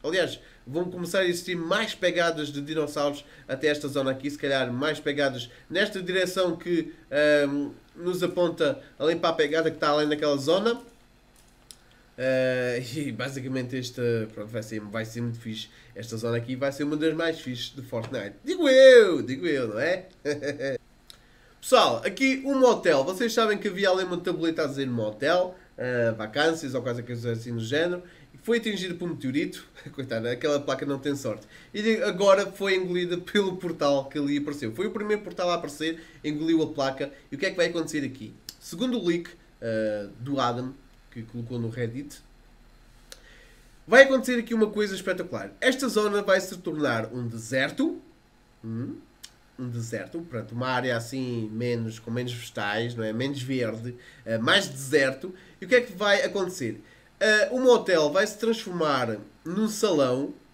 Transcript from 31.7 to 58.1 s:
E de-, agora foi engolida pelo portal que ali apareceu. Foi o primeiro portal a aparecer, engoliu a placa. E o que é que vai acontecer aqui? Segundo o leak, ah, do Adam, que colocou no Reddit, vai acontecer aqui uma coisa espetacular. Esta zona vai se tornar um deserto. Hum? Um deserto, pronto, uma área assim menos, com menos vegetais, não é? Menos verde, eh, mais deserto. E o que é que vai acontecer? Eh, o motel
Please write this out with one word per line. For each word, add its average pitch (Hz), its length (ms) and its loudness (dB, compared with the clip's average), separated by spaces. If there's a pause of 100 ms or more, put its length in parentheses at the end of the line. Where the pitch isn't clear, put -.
E 202 80 -4
de-, 220 220 2
agora 196 420 4
foi 190 300 -2
engolida 175 420 -2
pelo 185 380 -2
portal 143 520 0
que - 80 -10
ali 143 220 -2
apareceu. 143 340 -6
Foi 185 140 -4
o 214 60 -4
primeiro 208 300 -2
portal 175 280 -4
a 175 40 2
aparecer, 165 460 -6 (220)
engoliu 156 400 2
a 151 60 0
placa. 139 420 -4 (200)
E - 40 -8
o - 40 -12
que 185 60 -4
é 190 60 -2
que - 60 -8
vai 175 100 2
acontecer 156 380 -4
aqui? 110 280 -10 (280)
Segundo 240 400 -4
o 180 40 -8
leak, 170 260 0 (300)
ah, 110 480 -2 (120)
do 135 200 -4
Adam, 123 320 -2 (440)
que 117 60 -10
colocou 120 360 -8
no 113 120 -4
Reddit, 123 500 -8 (1700)
vai 240 140 10
acontecer 262 360 6
aqui 233 140 -4
uma 220 140 4
coisa 208 280 -2
espetacular. 160 560 -6 (100)
Esta 262 280 2
zona 208 320 2
vai 196 200 4
se - 180 -10
tornar 135 540 -2
um 123 140 -6
deserto. 135 760 -2 (600)
Hum? 117 340 -8 (600)
Um 127 120 -8
deserto, 117 580 -8
pronto, 113 260 -8
uma 127 140 -4
área 127 260 0
assim 117 560 -4
menos, 113 480 -4
com - 120 -14
menos 123 200 -4
vegetais, 117 640 -4
não 117 80 -6
é? 110 80 -2
Menos 131 300 -4
verde, 120 560 -4 (300)
eh, 113 100 -2
mais 156 320 2
deserto. 135 680 -2 (240)
E - 60 -12
o 175 40 -12
que 254 60 4
é 247 60 8
que 240 140 -10
vai 202 280 2
acontecer? 180 600 -4 (360)
Eh, 214 320 4
o 247 80 -2
motel 190 520 6